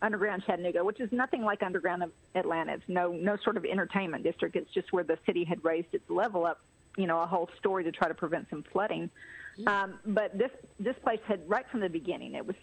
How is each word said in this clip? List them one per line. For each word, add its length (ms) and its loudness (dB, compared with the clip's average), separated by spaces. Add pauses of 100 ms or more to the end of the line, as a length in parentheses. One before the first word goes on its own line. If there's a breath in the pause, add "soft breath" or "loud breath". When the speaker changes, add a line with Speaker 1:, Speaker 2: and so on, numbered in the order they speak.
Speaker 1:
Underground 460 0
Chattanooga, 360 4
which 160 0
is 140 -2
nothing 300 0
like 200 2
Underground 400 0 (320)
Atlanta. 400 0
It's 140 -8
no, 240 2
no 320 2
sort 140 2
of 80 -4
entertainment 580 0
district. 320 0
It's 160 -4
just 220 -2
where 100 4
the 220 0
city 180 2
had 180 -2
raised 300 0
its 160 -4
level 380 2
up, 140 -2 (360)
you 100 2
know, 140 2
a 60 2
whole 320 0
story 260 2
to 80 -2
try 160 2
to 60 -2
prevent 340 -4
some 240 -8
flooding. 380 0 (480 loud breath)
Speaker 2:
Mm. 100 2
Speaker 1:
Um, 380 0
but 320 0
this, 120 2 (280)
this 260 -2
place 220 2
had, 220 -2
right 220 2
from 100 -2
the 100 0
beginning, 440 -6
it 120 -6
was 160 -6